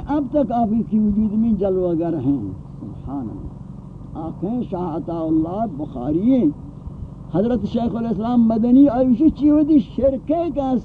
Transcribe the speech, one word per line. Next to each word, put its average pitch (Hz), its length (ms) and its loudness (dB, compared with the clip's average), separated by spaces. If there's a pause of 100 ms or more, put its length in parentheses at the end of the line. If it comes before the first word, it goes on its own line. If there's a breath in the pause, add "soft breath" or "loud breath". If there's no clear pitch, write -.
اب 294 220 0
تک 277 220 0
آپ 233 160 0 (220)
کی 214 80 2
وجود 208 340 2
میں 226 200 2
جلوہ 185 460 0
گر 165 200 -2
ہیں۔" 123 320 -2 (300)
سبحان 127 500 -10
اللہ۔ - 960 -14
آنکھیں 202 440 -4
شاہ 175 260 -4
عطا 170 240 -6
اللہ 160 440 0 (120)
بخاری 165 600 0
ہیں۔ 220 80 2 (880)
حضرت 202 340 0
شیخ 233 300 -2
الاسلام 233 520 2
مدنی 240 380 6
اور 254 180 4
اسی 262 240 4
چیز 294 240 4
ہوتی 302 260 6
شرکے 277 760 0
کا 269 180 0 (120)